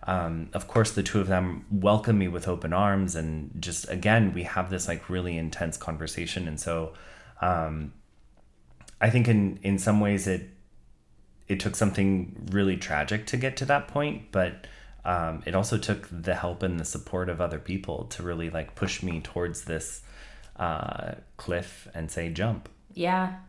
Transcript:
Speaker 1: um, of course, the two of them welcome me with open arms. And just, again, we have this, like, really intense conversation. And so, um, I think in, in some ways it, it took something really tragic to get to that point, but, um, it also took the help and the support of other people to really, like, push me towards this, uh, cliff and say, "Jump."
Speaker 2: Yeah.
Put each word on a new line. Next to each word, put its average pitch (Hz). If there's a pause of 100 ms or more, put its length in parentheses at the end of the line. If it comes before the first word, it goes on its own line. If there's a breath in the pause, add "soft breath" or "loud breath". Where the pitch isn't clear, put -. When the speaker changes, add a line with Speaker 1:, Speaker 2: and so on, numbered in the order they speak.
Speaker 1:
um, 82
of -
course, 113
the -
two -
of 95
them 92
welcome 104
me 95
with 87
open 87
arms. 98
And 78
just, 85
again, 104
we 87
have 90
this, 90
like, 85
really 90
intense 82
conversation. 82
And 76
so, 82 (460 loud breath)
um, 80 (1080)
I 107
think 120
in, 101
in 98
some 104
ways 101
it, 92 (960)
it 95
took 92
something 98
really 98
tragic 82
to -
get 131
to 131
that 143
point, -
but, 92 (380 loud breath)
um, 82
it 85
also 107
took -
the 87
help 87
and 87
the 82
support -
of 85
other 82
people 90
to -
really, 85
like, 80
push -
me 85
towards 85
this, - (560 loud breath)
uh, 78 (240)
cliff -
and 80
say, 85
"Jump." 95 (240)
Speaker 2:
Yeah. 185 (140)